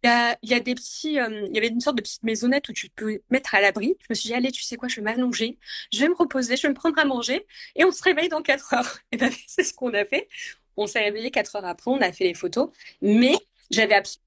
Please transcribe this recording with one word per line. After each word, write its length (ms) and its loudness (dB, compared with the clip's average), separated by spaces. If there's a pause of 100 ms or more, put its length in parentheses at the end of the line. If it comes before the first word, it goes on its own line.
Il 60 2
y 20 6
a, 340 2
il 60 -16
y 40 4
a 80 2
des 140 -4
petits, 440 -4
euh, 300 -4
il 40 -8
y 40 0
avait 100 2
une 140 -2
sorte 160 0
de 40 -2
petite 220 -12
maisonnette 460 0
où 20 -12
tu 160 -10
peux 300 -6
te 120 -12
mettre 240 -2
à 60 6
l'abri. 400 2
Je 100 -20
me 60 -2
suis 120 -6
dit, « 60 -4
Allez, 160 0
tu 140 -8
sais 140 -8
quoi, 100 -8
je 80 -4
vais 60 -10
m'allonger, 560 -2 (340)
je 80 -6
vais 80 4
me 80 4
reposer, 400 0
je 60 -2
vais 80 2
me 40 0
prendre 240 0
à 60 4
manger 420 -2 (300)
et 80 4
on 80 6
se 100 -8
réveille 280 2
dans 120 -4
quatre 320 0
heures. » 340 -2
<laughs> 40 -10
Et 60 -6
ben, 120 2 (160)
c'est 200 0
ce 80 -6
qu'on 200 -4
a 120 0
fait. 240 -4 (480)
On 100 -2
s'est 140 -2
réveillé 300 -2
quatre 260 -2
heures 80 -6
après, 260 -4
on 80 2
a 140 0
fait 100 -4
les 100 2
photos. 360 -2 (320)
Mais 340 6 (360)
j'avais 240 4
absolument 320 0